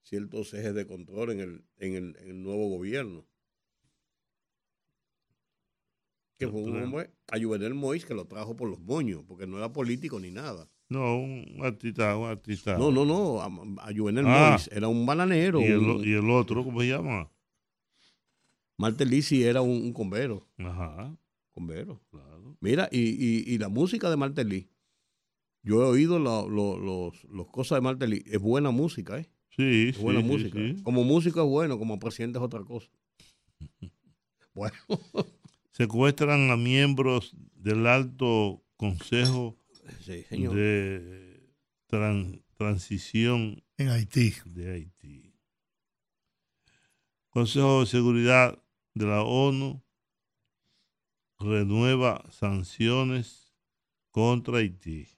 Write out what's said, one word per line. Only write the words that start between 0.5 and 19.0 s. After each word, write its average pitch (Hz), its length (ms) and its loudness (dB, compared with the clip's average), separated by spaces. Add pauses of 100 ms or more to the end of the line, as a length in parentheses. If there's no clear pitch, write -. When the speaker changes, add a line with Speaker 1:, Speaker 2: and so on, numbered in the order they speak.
Speaker 1:
ejes 107 200 -6
de 101 120 -6
control 98 460 -10
en 101 80 -6
el, 87 240 -12 (120)
en 95 180 -8
el, 90 260 -10
en 92 100 -20
el 92 120 -16
nuevo 101 280 -4
gobierno. 95 560 -8 (3000)
Que 131 100 -4
fue 107 140 -6
un 110 80 -6
Speaker 2:
Claro. 117 160 -6
Speaker 1:
hombre, 143 240 -8 (200)
a 110 80 -4
Jovenel 110 360 -2
Moïse, 143 320 -4
que 139 80 -8
lo 92 120 -10
trajo 107 300 -12
por 120 140 -6
los 90 100 -12
moños, 104 480 -4
porque 92 180 -14
no 95 120 -10
era 113 140 -8
político 131 460 -4
ni 90 120 -10
nada. 98 400 -14 (200)
Speaker 2:
No, 123 260 -2
un 135 460 -10
artista, 113 540 -2
un 113 120 -4
artista. 104 480 -4
Speaker 1:
No, 131 160 4
no, 135 140 4
no, 156 340 0
a, - 60 -6 (420)
a 104 80 -8
Jovenel 107 300 2
Speaker 2:
Ah. 139 320 8
Speaker 1:
Moïse, - 120 -6
era 107 180 -2
un 117 180 0
bananero, 170 540 2
Speaker 2:
¿Y 117 40 4
el, 107 140 4
Speaker 1:
un 107 260 2
Speaker 2:
y 104 80 0
el 104 160 2
otro, 120 340 2
cómo 120 200 -6
se 123 60 2
llama? 127 420 -4 (1500)
Speaker 1:
Martelly 123 460 2